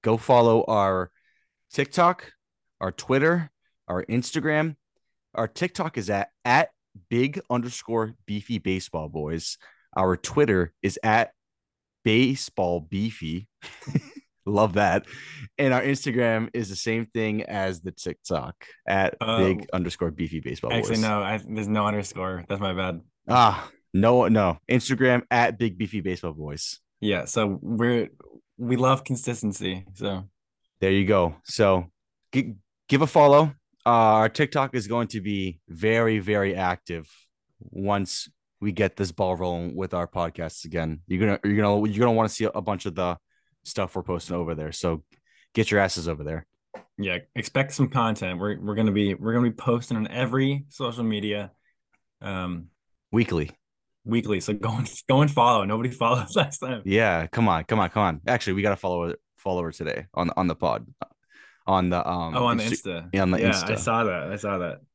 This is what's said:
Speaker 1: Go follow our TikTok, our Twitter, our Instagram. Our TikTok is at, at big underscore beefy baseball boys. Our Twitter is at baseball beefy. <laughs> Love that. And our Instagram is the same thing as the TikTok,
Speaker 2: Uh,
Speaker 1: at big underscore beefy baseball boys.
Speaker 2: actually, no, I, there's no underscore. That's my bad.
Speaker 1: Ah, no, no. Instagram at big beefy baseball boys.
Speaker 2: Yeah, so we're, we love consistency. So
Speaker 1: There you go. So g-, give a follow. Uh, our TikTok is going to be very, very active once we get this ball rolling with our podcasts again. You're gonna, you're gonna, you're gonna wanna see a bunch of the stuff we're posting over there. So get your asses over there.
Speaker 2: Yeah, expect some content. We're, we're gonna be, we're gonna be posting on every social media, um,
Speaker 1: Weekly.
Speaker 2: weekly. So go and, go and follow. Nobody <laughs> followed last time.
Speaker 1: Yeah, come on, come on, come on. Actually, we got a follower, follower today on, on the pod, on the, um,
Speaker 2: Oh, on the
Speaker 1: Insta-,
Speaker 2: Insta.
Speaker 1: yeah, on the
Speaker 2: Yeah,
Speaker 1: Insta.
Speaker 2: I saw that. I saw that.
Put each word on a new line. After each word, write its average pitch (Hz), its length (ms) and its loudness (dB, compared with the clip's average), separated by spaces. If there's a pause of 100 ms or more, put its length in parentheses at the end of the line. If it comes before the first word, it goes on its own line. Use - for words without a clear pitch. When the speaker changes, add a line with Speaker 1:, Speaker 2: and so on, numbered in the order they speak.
Speaker 1:
Go 113 140 4
follow 117 480 6
our 95 480 0 (600)
TikTok, 175 600 0 (480)
our 92 100 -4
Twitter, 151 600 0 (360)
our 90 200 -4
Instagram. 151 680 -2 (600)
Our 113 120 -2
TikTok - 520 -6
is 98 120 -6
at, 101 200 -2 (140)
at 135 260 4 (400)
big 131 380 0
underscore 117 680 -2 (120)
beefy 104 320 -6
baseball 85 500 -4
boys. 78 480 -6 (400)
Our 92 200 2
Twitter 101 560 2 (100)
is 98 200 -2
at 110 280 2 (760)
baseball 110 760 2
beefy. 95 720 -6
<laughs> - 960 -10
Love 104 280 2
that. 98 320 4 (520)
And 135 160 4
our 127 80 2
Instagram 120 720 0
is 107 160 -4
the 98 60 -8
same 113 300 -4
thing 107 360 -2
as 95 400 -4
the 90 100 -10
TikTok, - 640 -6 (320)
Speaker 2:
Uh, - 40 0
Speaker 1:
at 98 280 2
big 95 520 0
underscore 87 380 -2
beefy 80 300 -6
baseball - 300 -6
boys. 110 200 0
Speaker 2:
actually, 110 120 0
no, 104 200 0
I, 104 240 -4
there's 107 220 -6
no 107 180 2
underscore. 92 640 -4
That's 98 120 -4
my 95 120 -2
bad. 92 300 -4 (260)
Speaker 1:
Ah, 113 420 4 (220)
no, 110 340 6
no. 98 320 4 (100)
Instagram 123 600 2
at 120 280 2
big 101 200 -2
beefy 104 220 -4
baseball 87 320 -4
boys. 76 480 -10 (200)
Speaker 2:
Yeah, 98 260 -2
so 104 340 0
we're, 117 480 0 (480)
we 120 200 -2
love 131 280 2
consistency. 104 800 -4 (100)
So 98 300 -6 (560)
Speaker 1:
There 95 100 2
you 98 140 4
go. 92 400 4
So 95 480 2 (400)
g-, 131 220 -2 (340)
give 143 140 4
a 156 40 2
follow. 147 480 8 (320)
Uh, 113 340 6
our 113 80 4
TikTok 135 460 -2
is 110 120 -4
going 117 220 -2
to 107 140 -8
be 95 440 -4
very, 110 520 2
very 98 360 0
active 90 540 -4 (520)
once 98 680 -2 (320)
we 104 120 -2
get 98 240 0
this 92 160 -2
ball 92 220 -2
rolling 87 400 -4
with 92 200 -6
our 87 120 -2
podcasts 85 600 -8
again. 80 400 -4
You're 92 140 -2
gonna, 104 220 2
you're 104 140 2
gonna, 104 320 2
you're 104 160 -2
gonna 117 80 4
wanna 110 160 2
see 110 240 -2
a - 80 -4
bunch 95 240 -6
of 90 100 -6
the 87 220 -2 (480)
stuff - 320 -6
we're 90 60 -6
posting 87 340 -6
over 85 180 -4
there. 76 180 -8
So 82 320 -4 (500)
get 110 160 2
your 104 100 4
asses 92 260 0
over 76 160 -6
there. 80 240 -8 (520)
Speaker 2:
Yeah, 92 200 -4 (160)
expect 135 380 -2
some - 160 0
content. 107 500 -2
We're, 104 220 -4
we're 101 140 -6
gonna 110 180 2
be, 101 220 2
we're 110 180 -4
gonna 120 160 2
be 110 80 -4
posting 120 400 -2
on 107 120 -2
every 135 600 -2
social 120 360 -6
media, 104 480 -4 (680)
um, 90 460 -8 (440)
Speaker 1:
Weekly. 90 420 0 (520)
Speaker 2:
weekly. 107 360 -2
So 107 120 -4
go 104 240 -4
and, 113 140 -4 (180)
go 135 140 6
and 147 80 4
follow. 120 340 4
Nobody 110 260 -2
<laughs> - 20 -12
followed 120 440 0
last 147 220 0
time. 123 260 -8
Speaker 1:
Yeah, 98 440 2
come 113 200 2
on, 82 160 2
come 110 140 0
on, 90 100 2
come 107 140 0
on. 82 240 0
Actually, 117 280 0
we 98 80 -2
got 101 120 0
a - 20 -4
follower, 87 380 -4 (240)
follower 87 340 -4
today - 400 -8
on, 85 240 -2
on 92 100 0
the 80 100 0
pod, 57 300 -2 (800)
on 92 240 2
the, 87 180 0
um, 85 260 -4
Speaker 2:
Oh, 123 120 0
on 117 100 2
the 110 80 -2
Speaker 1:
Insta-, 87 400 -6
Speaker 2:
Insta. 87 80 -14
Speaker 1:
yeah, 98 100 2
on 92 80 4
the 101 100 2
Speaker 2:
Yeah, 113 100 4
Speaker 1:
Insta. 95 220 -2
Speaker 2:
I - 20 0
saw 113 300 0
that. 90 280 -4
I 104 40 -8
saw 101 220 -4
that. 87 200 -6 (160)